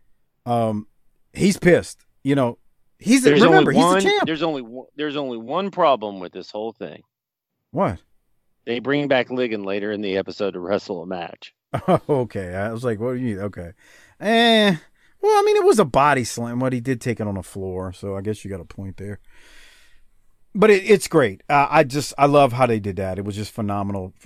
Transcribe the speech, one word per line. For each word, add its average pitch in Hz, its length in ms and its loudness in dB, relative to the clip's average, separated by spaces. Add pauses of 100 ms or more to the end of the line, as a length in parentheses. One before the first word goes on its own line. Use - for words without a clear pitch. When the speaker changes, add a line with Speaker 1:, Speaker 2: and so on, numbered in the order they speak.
(440)
Speaker 1:
Um, 113 440 -2 (440)
he's 190 240 2
pissed. - 480 2 (200)
You 139 100 2
know, 123 240 0 (400)
he's 214 240 2
the, 151 80 6
Speaker 2:
There's 147 120 6
Speaker 1:
remember, - 300 6
Speaker 2:
only - 20 -2
Speaker 1:
he's 160 100 6
the 180 100 4
Speaker 2:
one, 196 80 2
Speaker 1:
champ. 196 240 2
Speaker 2:
there's 156 160 -4
only 151 200 -4
one, 120 240 -16 (100)
there's 147 200 -6
only 131 220 -6
one 160 320 -6
problem 110 480 0
with 87 140 -12
this 92 180 -14
whole 110 220 -8
thing. 80 300 -14 (680)
Speaker 1:
What? 143 300 -2 (680)
Speaker 2:
They 120 140 -6
bring 139 280 -2
back 123 200 2
Ligon 120 360 -4
later 101 280 -4
in 101 80 -6
the 98 160 -4
episode 95 360 -4
to 92 80 -10
wrestle 92 420 -6
a 87 40 -14
match. 90 480 -14 (180)
Speaker 1:
<laughs> - 360 -2
Okay. 104 460 -4
I 101 180 -6
was 117 120 -12
like, 113 140 -4
"What 123 160 -6
do 123 60 -6
you 113 160 -4
mean?" 98 80 -8
Okay. 90 280 -12 (480)
Eh, 220 540 2 (460)
well, 415 180 2
I 403 40 2
mean, 415 140 2
it 403 80 2
was 359 140 4
a 196 60 4
body 135 400 2
slam, 120 340 -8
but 131 140 -2
he 123 80 -4
did 127 200 -4
take 117 200 -6
it 104 60 -4
on 101 100 -4
the 92 60 -8
floor, 92 500 -8
so 98 240 -10
I 98 40 -8
guess 104 240 -8
you 95 60 -12
got 92 100 -10
a 82 40 -18
point 95 320 -14
there. 98 240 -14 (1300)
But 208 160 6
it, 190 200 6
it's 196 180 4
great. 120 400 2
Uh, 143 220 4
I 156 140 4
just, 135 320 -4
I 139 100 4
love 143 280 4
how 127 120 2
they 113 140 0
did 98 160 -6
that. 95 220 -6
It 101 60 -8
was 101 120 -8
just 104 160 -10
phenomenal. 101 640 -6 (120)